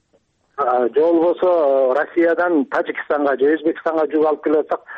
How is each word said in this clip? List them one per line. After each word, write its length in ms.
А, 320
же 140
болбосо, 480
э, 460
Россиядан 720
Тажикстанга 720
же 180
Өзбекстанга 500
жүк 200
алып 180
келатсак, 360